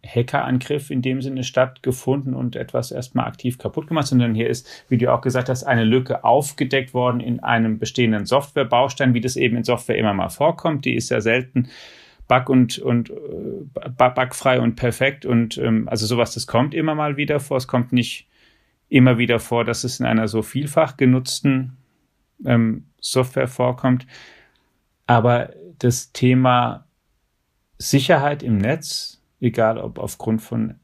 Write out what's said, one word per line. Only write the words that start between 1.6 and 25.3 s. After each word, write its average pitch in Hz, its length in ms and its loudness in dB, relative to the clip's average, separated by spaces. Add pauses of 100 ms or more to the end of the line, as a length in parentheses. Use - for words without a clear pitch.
und 123 200 -4
etwas 123 380 -6
erstmal 127 340 -4
aktiv 120 320 -6
kaputt - 300 -8
gemacht, 156 180 -2
sondern 120 260 2
hier 113 160 0
ist, 123 200 -4 (200)
wie 131 80 2
du 123 160 2
auch 123 100 2
gesagt 127 260 -2
hast, 127 160 -4
eine 120 180 2
Lücke 127 400 2
aufgedeckt 135 720 0
worden 123 240 0
in 120 220 -4
einem 113 400 0
bestehenden 110 460 0
Softwarebaustein, 131 840 2
wie 117 80 2
das 123 140 -4
eben 120 220 0
in 117 80 -4
Software 113 340 -2
immer 107 160 0
mal 92 140 -2
vorkommt. 160 560 -2
Die 127 100 0
ist 117 160 -4
ja 120 100 0
selten 123 480 0 (600)
bug- 127 200 2
und, 127 300 4
und, 120 320 -2
äh, - 40 -12
bu-, 127 1000 -2
bugfrei 127 460 0
und 117 160 2
perfekt 135 500 -2
und, 117 320 0
ähm, 113 300 0
also 110 180 -4
sowas, 117 280 0
das 120 120 -8
kommt 131 280 0
immer 160 200 -2
mal 147 220 -2
wieder 147 240 -2
vor. 139 160 -6
Es 131 100 -4
kommt 127 260 -2
nicht - 360 -2 (640)
immer 127 260 6
wieder 117 200 2
vor, 117 260 -2
dass 120 200 -4
es 123 160 -6
in 123 60 0
einer 113 200 2
so 107 160 -2
vielfach 147 540 -2
genutzten, 131 800 0 (680)
ähm, 113 420 2 (140)
Software 127 460 -2
vorkommt. 127 580 0 (1000)
Aber 120 440 2 (280)